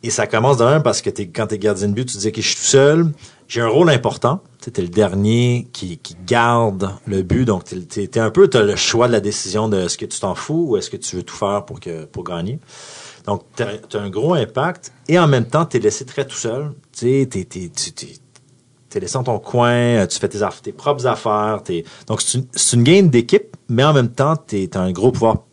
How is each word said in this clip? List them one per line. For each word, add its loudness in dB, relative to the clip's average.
et -6
ça 0
commence 2
de 4
même 4
parce 0
que -2
t'es, -8
quand -4
t'es -6
gardien 0
de 0
but, -4
tu -10
te -12
dis, « -4
OK, -8
je -6
suis -2
tout -12
seul, 4
j'ai -4
un 0
rôle 4
important. » 0
Tu -18
sais, -12
t'es -6
le -4
dernier 0
qui, -12
qui -18
garde 2
le -2
but, 0
donc 0
t'es, -12
t'es, -8
t'es -2
un 0
peu, 6
t'as 4
le 2
choix 2
de 2
la 4
décision -4
de 0
est-ce -4
que -8
tu -10
t'en -4
fous -4
ou 0
est-ce -6
que -12
tu -10
veux -6
tout -16
faire -2
pour -16
que, -12
pour -14
gagner. -8
Donc, -4
t'as, -4
t'as -6
un -8
gros -2
impact -4
et 2
en 4
même 2
temps, 0
t'es -2
laissé 0
très -6
tout -16
seul. -6
Tu 2
sais, 0
t'es, -6
t'es, -12
t'es, -8
t'es, -16
t'es -6
laissé -8
dans -2
ton -2
coin, 2
euh, 2
tu -6
fais -4
tes -4
aff-, -4
tes -12
propres -2
affaires. -2
T'es, -6
donc, -4
c'est -2
une, -6
c'est 0
une 6
game 8
d'équipe, 2
mais 2
en 6
même 4
temps, 0
t'es, -6
t'as -4
un -2
gros 2
pouvoir 2